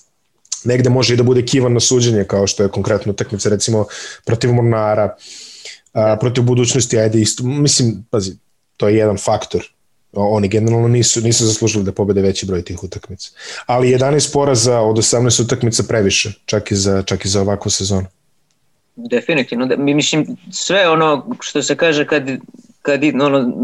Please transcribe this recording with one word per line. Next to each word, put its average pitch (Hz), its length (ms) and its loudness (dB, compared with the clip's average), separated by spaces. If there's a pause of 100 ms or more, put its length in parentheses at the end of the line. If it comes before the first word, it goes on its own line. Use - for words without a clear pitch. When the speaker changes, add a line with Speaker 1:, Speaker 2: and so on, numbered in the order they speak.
(600)
Speaker 1:
negde 123 280 2
može 120 240 2
i 120 40 2
da 120 60 2
bude 123 200 4
kivan 123 300 2
na 117 60 2
suđenje, 120 440 2
kao 98 240 0
što 101 160 -2
je 98 60 2
konkretno 101 420 -2
utakmica, 101 380 -4
recimo, 104 360 0 (400)
protiv 117 260 0
Mornara, 110 640 2 (800)
a, 110 100 0
Speaker 2:
Da. 110 140 2
Speaker 1:
protiv 123 260 0
Budućnosti, 123 540 2
ajde, 110 220 2
isto, 110 240 0
mislim, 127 640 0
pazi, 95 240 -4 (460)
to 107 100 0
je 107 100 4
jedan 107 200 2
faktor. - 480 -4 (480)
O-, 101 140 -2
oni 104 200 2
generalno 113 400 2
nisu, 117 340 2
nisu 113 240 0
zaslužili 107 380 0
da 95 100 -4
pobede 98 280 0
veći 98 240 0
broj 92 160 -2
tih 90 220 -12
utakmica. - 480 -16 (340)
Ali 127 260 2
jedanaest 135 420 2
poraza 127 460 2
od 110 200 2
osamnaest 120 400 2
utakmica 117 440 -2
previše, 101 500 0 (120)
čak 104 260 -4
i 104 60 0
za, 98 260 0
čak 95 220 -4
i 101 40 -2
za 101 120 0
ovakvu 101 300 -2
sezonu. 95 360 -2 (880)
Speaker 2:
Definitivno, 127 680 -2
da, 127 120 -2
mi, 143 160 0
mislim, 151 320 0 (260)
sve 180 380 0
ono 160 200 2 (300)
što - 240 -6
se 143 120 -2
kaže 151 320 0
kad, 147 160 0 (580)
kad 139 220 0
i, 147 100 2
ono, 139 260 2 (240)